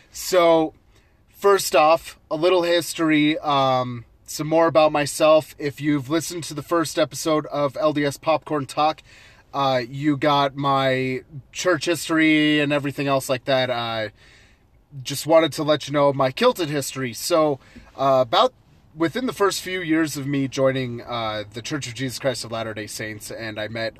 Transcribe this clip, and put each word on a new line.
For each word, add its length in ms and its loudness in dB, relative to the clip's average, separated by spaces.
So, 640 2
first 480 2
off, 420 4
a 60 -6
little 240 2
history, 800 2
um, 680 0
some 200 -8
more 180 4
about 260 4
myself. 680 2
If 200 -6
you've 300 -2
listened 360 -4
to 100 -12
the 80 -10
first 340 -2
episode 480 0
of 320 -4
L 160 0
D 100 -2
S 140 -2
Popcorn 480 -2
Talk, 380 -2
uh, 340 0
you 300 -2
got 380 2
my 680 0
church 340 -2
history 760 2
and 140 0
everything 320 -2
else 240 0
like 160 -2
that. 240 0
Uh, 400 -4
just 240 -8
wanted 260 4
to 100 -4
let 240 0
you 60 -8
know 180 4
my 200 0
kilted 380 0
history. 440 -6
So, 460 0
uh, 300 2
about 260 2
within 320 -2
the 40 -4
first 300 0
few 180 -6
years 380 -2
of 80 -6
me 220 -2
joining, 560 -2
uh, 400 -6
the 80 -12
Church 240 -8
of 80 -12
Jesus 240 -8
Christ 260 -4
of 80 -12
Latter-day 360 -8
Saints, 420 -12
and 300 -10
I 80 -6
met, 320 -6